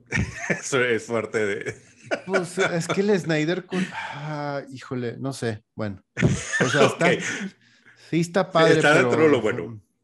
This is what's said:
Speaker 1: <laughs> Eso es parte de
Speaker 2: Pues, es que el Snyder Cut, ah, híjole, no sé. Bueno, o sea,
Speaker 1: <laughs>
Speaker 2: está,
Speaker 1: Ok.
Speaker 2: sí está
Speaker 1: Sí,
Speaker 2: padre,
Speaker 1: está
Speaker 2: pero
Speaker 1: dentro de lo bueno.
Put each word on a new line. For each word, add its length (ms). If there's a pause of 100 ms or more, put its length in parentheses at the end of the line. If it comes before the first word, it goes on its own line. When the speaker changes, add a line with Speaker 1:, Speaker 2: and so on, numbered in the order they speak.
Speaker 1:
<laughs> 400
Eso 340
es 200
parte 420
de 300 (500)
Speaker 2:
Pues, 320
es 300
que 140
el 180
Snyder 480
Cut, 160 (100)
ah, 800
híjole, 480
no 140
sé. 300 (120)
Bueno, 280 (120)
o 540
sea, 160
Speaker 1:
<laughs> 20
Speaker 2:
está, 240
Speaker 1:
Ok. 100 (880)
Speaker 2:
sí 120
está 240
Speaker 1:
Sí, 80
Speaker 2:
padre, 220
Speaker 1:
está 180
Speaker 2:
pero 160
Speaker 1:
dentro 140
de 60
lo 120
bueno. 400 (220)